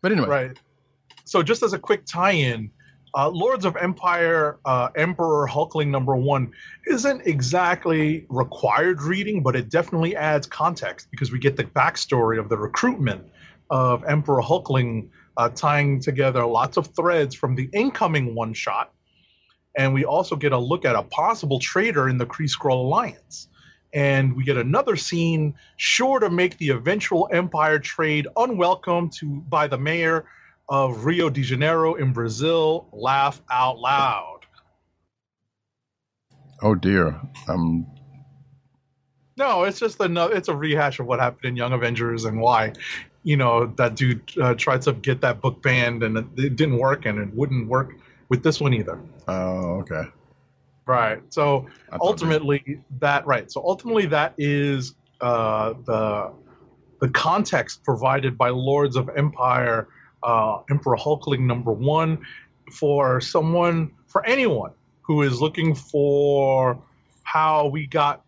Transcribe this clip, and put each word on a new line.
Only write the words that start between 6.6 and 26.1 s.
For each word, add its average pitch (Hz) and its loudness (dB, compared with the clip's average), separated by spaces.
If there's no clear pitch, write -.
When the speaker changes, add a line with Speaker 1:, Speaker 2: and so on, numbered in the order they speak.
Speaker 2:
isn't 269 0
exactly 160 0
required 131 0
reading, 190 -2
but 127 0
it 117 -4
definitely 165 0
adds 151 0
context 151 -4
because - -4
we 127 -4
get 139 2
the 123 -2
backstory 120 0
of 107 -6
the 107 0
recruitment 107 -2
of 127 2
Emperor 143 2
Hulkling, 123 0
uh, 120 2
tying 143 2
together 131 0
lots 120 0
of 156 -2
threads 165 2
from 131 -2
the 127 -4
incoming 165 0
one-shot. 110 -6
And 135 2
we 135 2
also 165 0
get 143 0
a 131 2
look 139 -2
at 123 2
a 101 0
possible 156 -2
traitor 165 0
in 127 0
the 123 -2
Kree 147 -6
Skrull 127 0
Alliance. 180 -4
And 135 2
we 131 -4
get 131 2
another 170 2
scene 160 0
sure 262 2